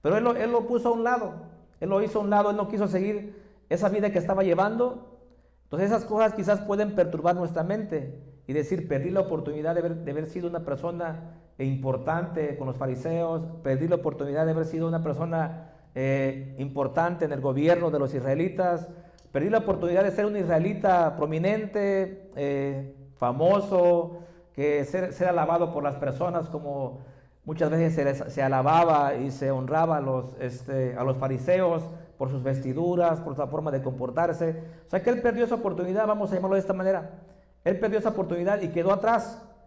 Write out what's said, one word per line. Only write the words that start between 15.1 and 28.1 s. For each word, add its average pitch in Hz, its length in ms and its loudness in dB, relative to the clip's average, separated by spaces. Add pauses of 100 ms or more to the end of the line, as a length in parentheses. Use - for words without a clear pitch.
eh, 135 680 -2
importante 143 680 0
en 147 80 -2
el 135 80 -4
gobierno 156 500 2
de 147 80 0
los 139 160 0
israelitas, 170 720 0 (460)
perdí 151 180 0
la 220 80 4
oportunidad 180 460 2
de 190 80 2
ser 208 120 0
un 208 120 0
israelita 175 800 2
prominente, 196 1200 0
eh, 139 580 -4 (220)
famoso, 175 1040 4 (340)
que 143 300 0
ser, 185 280 -2
ser 180 160 0
alabado 170 440 2
por 151 100 -4
las 139 140 -2
personas 165 520 -2
como 139 520 -6 (440)
muchas 156 260 0
veces 165 240 2
se 143 100 0
les, 139 140 0 (140)